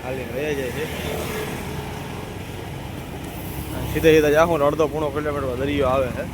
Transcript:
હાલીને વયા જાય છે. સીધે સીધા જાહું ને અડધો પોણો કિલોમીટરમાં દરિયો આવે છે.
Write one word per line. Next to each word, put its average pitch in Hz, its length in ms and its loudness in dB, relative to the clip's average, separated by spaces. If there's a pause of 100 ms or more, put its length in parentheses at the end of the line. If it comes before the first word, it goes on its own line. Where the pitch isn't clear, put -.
હાલીને 127 320 -6
વયા 147 240 -2
જાય 123 160 -2
છે. 151 100 -2 (3000)
સીધે 156 220 6
સીધા 147 220 6
જાહું 165 220 6
ને 143 100 6
અડધો 151 240 4
પોણો 151 220 0
કિલોમીટરમાં 143 480 -2
દરિયો 143 300 2
આવે 131 240 2
છે. 147 160 -4